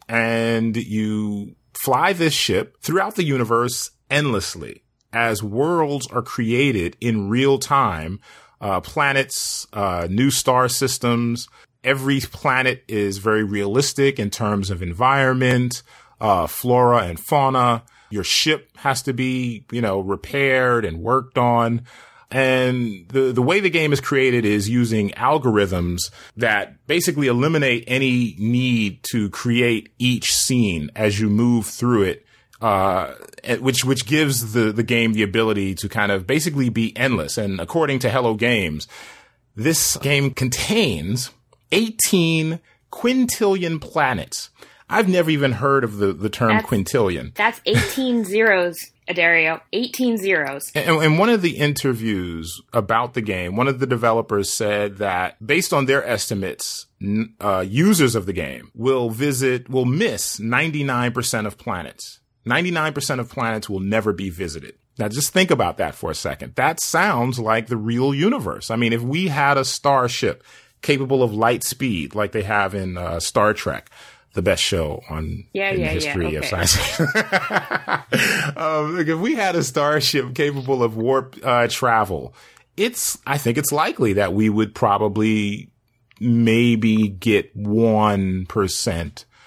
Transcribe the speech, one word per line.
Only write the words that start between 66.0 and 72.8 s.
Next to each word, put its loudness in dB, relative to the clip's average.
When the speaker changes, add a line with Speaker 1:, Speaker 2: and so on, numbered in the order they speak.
Speaker 1:
a -6
second. -8
That 0
sounds 0
like 0
the -2
real 0
universe. -2
I -2
mean, 2
if 0
we -2
had 2
a 2
starship 0
capable 2
of 2
light 2
speed, -4
like -2
they -2
have 0
in, -4